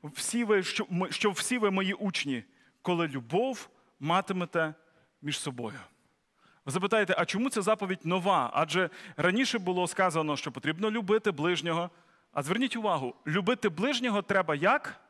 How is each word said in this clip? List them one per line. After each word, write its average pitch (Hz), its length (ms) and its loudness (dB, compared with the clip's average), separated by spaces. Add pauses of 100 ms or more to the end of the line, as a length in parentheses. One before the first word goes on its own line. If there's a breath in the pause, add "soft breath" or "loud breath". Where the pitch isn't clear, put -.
всі 226 400 -4
ви, 208 200 2
що - 260 -4
ми, 180 220 -2
що 208 200 0
всі - 260 -2
ви 214 140 2
мої 190 220 0
учні, 143 500 -2 (380 soft breath)
коли 170 260 0
любов 147 640 -2 (300 soft breath)
матимете 170 760 0 (480 soft breath)
між 143 180 -4
собою». 120 400 -8 (880 soft breath)
Ви 139 60 -6
запитаєте, 190 460 2
а - 80 2
чому 240 240 -2
ця 226 120 -2
заповідь 196 440 0
нова? 170 480 2
Адже 160 360 2 (280 loud breath)
раніше 214 420 2
було 180 280 0
сказано, 160 500 2
що - 140 -6
потрібно 160 400 -2
любити 214 400 2
ближнього. 170 580 0 (440 soft breath)
А 143 100 -2
зверніть 220 320 0
увагу, 170 400 -2 (120)
любити 196 420 0
ближнього 226 520 0
треба 185 340 2
як? 196 540 0